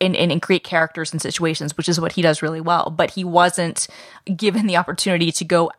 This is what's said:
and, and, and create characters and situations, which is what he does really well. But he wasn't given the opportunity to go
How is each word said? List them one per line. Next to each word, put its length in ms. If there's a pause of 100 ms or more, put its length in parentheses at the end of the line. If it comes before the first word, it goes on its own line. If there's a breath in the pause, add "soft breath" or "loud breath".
and, 140
and, 160
and 80
create 240
characters 480
and 80
situations, 560
which 140
is 100
what 120
he 100
does 180
really 220
well. 260
But 220
he 120
wasn't 640 (480 loud breath)
given 320
the 120
opportunity 520
to 140
go 340